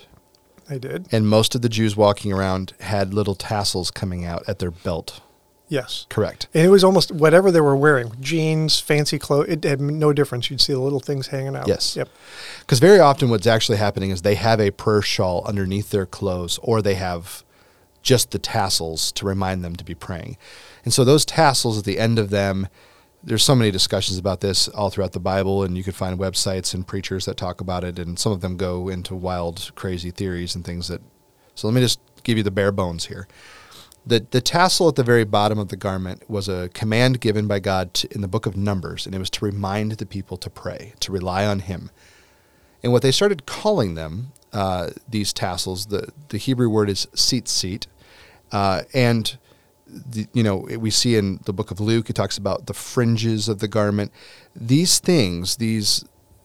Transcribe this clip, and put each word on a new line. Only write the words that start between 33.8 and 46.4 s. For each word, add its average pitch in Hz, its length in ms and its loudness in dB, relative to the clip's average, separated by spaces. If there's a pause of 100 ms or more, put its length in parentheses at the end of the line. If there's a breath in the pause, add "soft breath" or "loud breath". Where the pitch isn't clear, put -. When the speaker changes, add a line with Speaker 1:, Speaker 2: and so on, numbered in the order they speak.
Speaker 2:
The, 117 260 2
the 127 100 2
tassel 175 480 4
at 143 80 2
the 131 60 4
very 117 200 6
bottom 104 340 2
of 101 120 -4
the 98 80 -10
garment 95 520 -6
was 101 200 -4
a 90 240 -4
command 117 480 2
given 107 260 2
by 101 120 0
God 95 340 -2
to, - 200 -6
in 101 60 -6
the 98 80 -4
book 104 180 -4
of 98 120 -4
Numbers, 95 480 -4
and 95 100 -8
it 95 40 -4
was 92 100 -6
to - 160 -4
remind 101 480 -2
the 107 120 -10
people 95 300 -10
to - 140 -12
pray, - 500 -12
to - 140 -6
rely 92 320 0
on 101 140 0
him. 92 300 -8 (920 soft breath)
And 120 80 0
what 123 100 6
they 131 120 4
started 202 320 0
calling 139 500 0
them 82 380 -8 (200)
uh, 95 360 -2 (200)
these 104 240 -2
tassels. 92 540 -6
The, 101 220 -4 (200)
the 110 80 -6
Hebrew 123 320 0